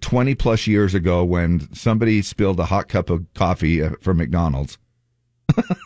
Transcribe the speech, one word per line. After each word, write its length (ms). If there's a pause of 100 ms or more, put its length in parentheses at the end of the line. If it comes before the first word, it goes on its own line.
twenty 320
plus 320
years 300
ago 280
when 500
somebody 480
spilled 380
a 60
hot 240
cup 200
of 240
coffee, 500
uh, 80 (100)
from 160
McDonald's. 600 (800)
<laughs> 100 (200)